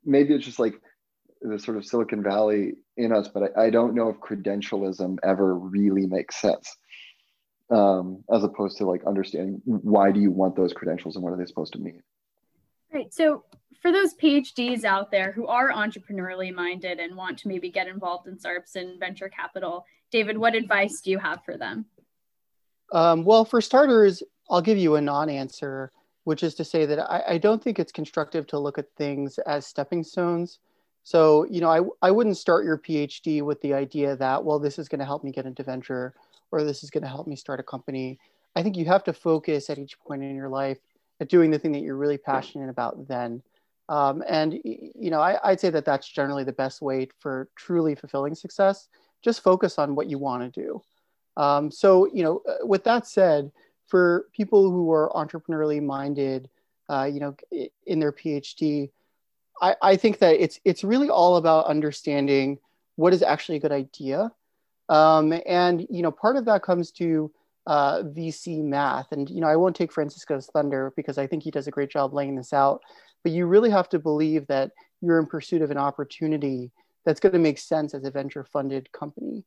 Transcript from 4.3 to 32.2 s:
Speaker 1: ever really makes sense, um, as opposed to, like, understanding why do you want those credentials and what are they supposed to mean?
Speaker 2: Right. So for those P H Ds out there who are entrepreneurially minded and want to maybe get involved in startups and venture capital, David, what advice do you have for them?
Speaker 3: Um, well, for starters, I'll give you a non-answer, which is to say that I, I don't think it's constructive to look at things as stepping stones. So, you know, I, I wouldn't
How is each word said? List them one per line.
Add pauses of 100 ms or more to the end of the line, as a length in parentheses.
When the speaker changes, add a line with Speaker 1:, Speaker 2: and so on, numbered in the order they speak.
Speaker 1:
ever
really
makes
sense, (960)
um,
as
opposed
to,
like,
understanding
why
do
you
want
those
credentials
and
what
are
they
supposed
to
mean? (920)
Speaker 2:
Right.
So (360)
for
those
P
H
Ds
out
there
who
are
entrepreneurially
minded
and
want
to
maybe
get
involved
in
startups
and
venture
capital, (260)
David,
what
advice
do
you
have
for
them? (1040)
Speaker 3:
Um,
well,
for
starters, (280)
I'll
give
you
a
non-answer, (320)
which
is
to
say
that
I,
I
don't
think
it's
constructive
to
look
at
things
as
stepping
stones. (440)
So,
you
know,
I,
I
wouldn't